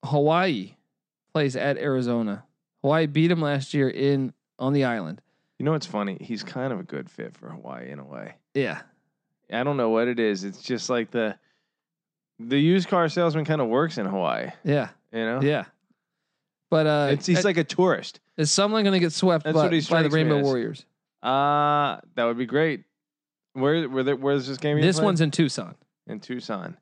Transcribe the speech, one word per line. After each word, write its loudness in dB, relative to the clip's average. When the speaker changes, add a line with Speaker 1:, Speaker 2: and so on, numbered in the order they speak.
Speaker 1:
Hawaii 2
plays 0
at 0
Arizona. -2
Hawaii 2
beat 2
'em 0
last -2
year 2
in, 0
on 0
the 2
island. -4
Speaker 2:
You -6
know 2
what's -4
funny? -4
He's -8
kind -6
of -6
a -10
good -10
fit -14
for -18
Hawaii -14
in -14
a -16
way. -16
Speaker 1:
Yeah. -4
Speaker 2:
I -2
don't -2
know 0
what 2
it -2
is. 0
It's -12
just -6
like -2
the, -4
the -2
used 4
car 2
salesman 0
kinda 0
works 0
in -4
Hawaii. -2
Speaker 1:
Yeah. 0
Speaker 2:
You -6
know? -2
Speaker 1:
Yeah. 0
But, 4
uh, 2
Speaker 2:
It's, -2
he's 4
Speaker 1:
at 0
Speaker 2:
like 2
a 2
tourist. 0
Speaker 1:
Is 0
someone 2
gonna 4
get 2
swept 2
Speaker 2:
That's 0
Speaker 1:
by, 4
Speaker 2:
what 2
he 4
Speaker 1:
by 2
the -4
Speaker 2:
strikes 2
me 4
Speaker 1:
Rainbow 4
Speaker 2:
as. 2
Speaker 1:
Warriors? -2
Speaker 2:
Uh, 2
that 0
would 0
be -2
great. 0
Where, 0
where -2
the, 2
where's 0
this -8
game 0
being 4
Speaker 1:
This 4
Speaker 2:
played? 2
Speaker 1:
one's 4
in 2
Tucson. -2
Speaker 2:
In -10
Tucson. -10